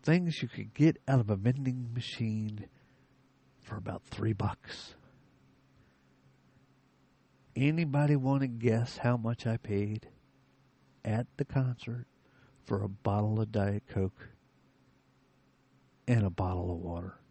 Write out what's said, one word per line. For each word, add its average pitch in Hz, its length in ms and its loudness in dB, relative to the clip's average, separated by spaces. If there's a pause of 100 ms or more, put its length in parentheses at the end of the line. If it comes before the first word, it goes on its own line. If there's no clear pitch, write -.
Things 170 400 2
you 120 60 -4
could 107 240 -10
get 160 340 6
out 135 140 4
of 104 100 0
a 104 60 4
vending 127 580 0
machine 107 720 -4 (920)
for - 160 -10
about 104 280 -8
three - 280 -2
bucks. - 640 -6 (2500)
Anybody 147 600 2
wanna 135 320 2
guess 117 480 0
how 120 220 2
much 117 280 -2
I 117 120 0
paid 104 500 -4 (960)
at 110 220 0 (100)
the 139 80 -2
concert 123 600 -2 (580)
for 101 180 0
a 101 60 -2
bottle 104 520 0
of 107 120 -2
Diet 101 340 0
Coke - 440 -4 (1800)
and 113 160 4
a 95 60 2
bottle 90 420 -2
of 85 60 -4
water? 87 360 -8 (160)